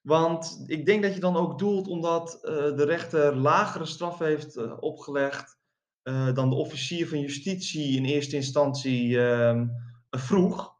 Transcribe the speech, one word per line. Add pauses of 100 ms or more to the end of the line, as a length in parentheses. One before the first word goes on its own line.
Want
ik
denk
dat
je
dan
ook
doelt
omdat,
eh,
de
rechter
lagere
straffen
heeft,
eh,
opgelegd, (420)
eh,
dan
de
officier
van
justitie
in
eerste
instantie,
ehm, (440)
vroeg.